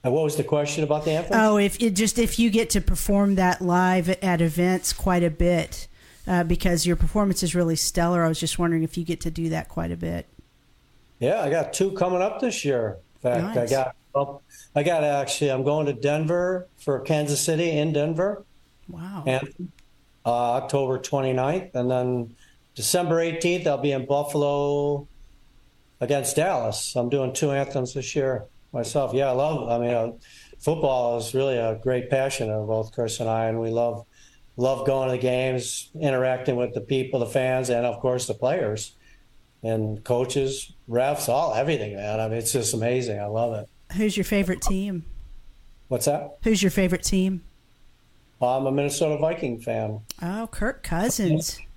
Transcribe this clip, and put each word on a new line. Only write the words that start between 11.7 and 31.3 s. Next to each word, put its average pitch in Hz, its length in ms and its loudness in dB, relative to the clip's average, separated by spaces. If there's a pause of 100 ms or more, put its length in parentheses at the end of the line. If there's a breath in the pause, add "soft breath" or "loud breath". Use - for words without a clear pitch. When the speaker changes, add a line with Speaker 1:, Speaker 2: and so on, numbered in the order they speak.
Speaker 1:
two 190 200 0
coming 185 300 0
up 220 180 -2
this 240 240 -2
year. 113 340 0 (260)
In 123 60 2
fact, 175 260 0
Speaker 2:
Nice. 120 160 0
Speaker 1:
I - 20 4
got, 131 220 0 (180)
well, 139 280 -2 (320 loud breath)
I 147 100 2
got 165 200 2
actually, 143 460 0
I'm 131 140 0
going 147 220 2
to 143 60 0
Denver 160 720 0 (120)
for 139 220 -2
Kansas 147 400 0
City 165 300 0
in 151 220 2
Denver. 165 520 0 (440)
Speaker 2:
Wow. 175 380 -12
Speaker 1:
Anthem, 139 440 -4 (560)
uh, 120 40 2 (240)
October 131 440 0
twenty-ninth, 135 760 -2
and 123 160 0
then 123 440 -2 (400 soft breath)
December 165 460 0
eighteenth, 170 460 0
I'll 139 120 2
be 143 140 0
in 127 140 -2
Buffalo 143 1000 0 (920)
against 139 360 0
Dallas. 135 600 -2
I'm 123 120 0
doing 131 240 0
two 143 200 0
anthems 135 420 -2
this 131 220 -8
year 135 280 0 (280)
myself. 123 420 -2
Yeah, 135 140 2
I 127 40 0
love, 135 360 0
I 117 100 2
mean, 120 160 0
uh, 117 180 0 (460 loud breath)
football 127 600 0
is 110 160 -6